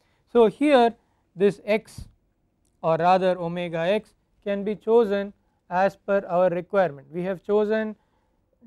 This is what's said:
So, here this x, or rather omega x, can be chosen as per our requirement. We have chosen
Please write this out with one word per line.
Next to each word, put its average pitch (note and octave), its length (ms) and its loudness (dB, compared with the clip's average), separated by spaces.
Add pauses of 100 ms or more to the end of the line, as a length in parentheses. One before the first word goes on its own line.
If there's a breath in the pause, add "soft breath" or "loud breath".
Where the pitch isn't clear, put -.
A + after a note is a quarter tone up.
(320)
So, A#3 160 6
here B3 460 2 (420)
this G3 300 0
x, - 420 -4 (760)
or E3 140 2
rather F3+ 420 2
omega E3+ 400 -8
x, G3 340 -4 (300)
can G3+ 200 -6
be G#3 120 -6
chosen G3+ 580 0 (360)
as F#3 260 0
per G3+ 340 -2
our F3+ 200 2
requirement. E3+ 640 -4
We F3 120 -8
have F#3 200 -8
chosen G#3+ 520 -2 (720)